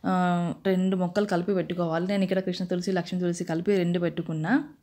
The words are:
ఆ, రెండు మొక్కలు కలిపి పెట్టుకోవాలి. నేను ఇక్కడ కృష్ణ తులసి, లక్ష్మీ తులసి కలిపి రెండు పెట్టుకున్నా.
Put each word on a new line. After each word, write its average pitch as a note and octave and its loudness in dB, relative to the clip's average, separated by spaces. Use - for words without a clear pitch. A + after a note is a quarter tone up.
ఆ, F3+ 2
రెండు F#3+ 4
మొక్కలు F3+ 0
కలిపి F#3 0
పెట్టుకోవాలి. F3 -2
నేను G3 0
ఇక్కడ F#3+ 0
కృష్ణ F#3 -4
తులసి, F3+ -2
లక్ష్మీ F3+ -2
తులసి F3 -2
కలిపి F3 0
రెండు F3 2
పెట్టుకున్నా. E3+ 0